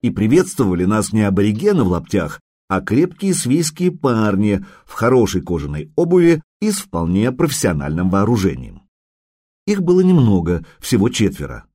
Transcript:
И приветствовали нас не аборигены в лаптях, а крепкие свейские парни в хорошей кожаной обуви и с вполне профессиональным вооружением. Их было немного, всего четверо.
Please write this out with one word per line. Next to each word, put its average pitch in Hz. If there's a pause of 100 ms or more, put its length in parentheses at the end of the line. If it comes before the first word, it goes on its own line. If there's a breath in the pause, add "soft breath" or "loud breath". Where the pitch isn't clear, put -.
И 120
приветствовали 107
нас 104
не 110
аборигены 107
в 98
лаптях, 85 (280)
а 95
крепкие 180
свейские 160
парни 107 (220 loud breath)
в -
хорошей 113
кожаной 76
обуви 170 (200)
и 214
с 202
вполне 90
профессиональным 90
вооружением. 95 (800)
Их 196
было 180
немного, 101 (140 loud breath)
всего 113
четверо. 71